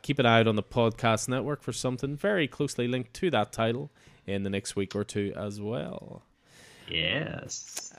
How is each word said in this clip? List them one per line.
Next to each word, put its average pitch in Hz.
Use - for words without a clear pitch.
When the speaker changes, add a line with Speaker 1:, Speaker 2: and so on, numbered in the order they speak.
Speaker 1:
keep 143
an 127
eye 113
out 113
on 107
the 104
podcast 113
network 131
for 127
something 131
very 196
closely 127
linked 127
to 185
that 107
title 117
in 98
the 98
next 98
week 98
or 104
two 101
as 104
well. -
Speaker 2:
Yes. -